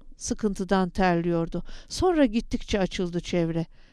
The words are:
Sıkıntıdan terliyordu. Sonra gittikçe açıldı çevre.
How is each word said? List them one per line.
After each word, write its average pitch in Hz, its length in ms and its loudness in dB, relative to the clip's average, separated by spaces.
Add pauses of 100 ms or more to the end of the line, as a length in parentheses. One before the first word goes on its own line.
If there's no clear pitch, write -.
(160)
Sıkıntıdan 196 720 0
terliyordu. 170 760 0 (260)
Sonra 339 360 4
gittikçe 220 560 0
açıldı 180 400 -2
çevre. 165 460 0 (260)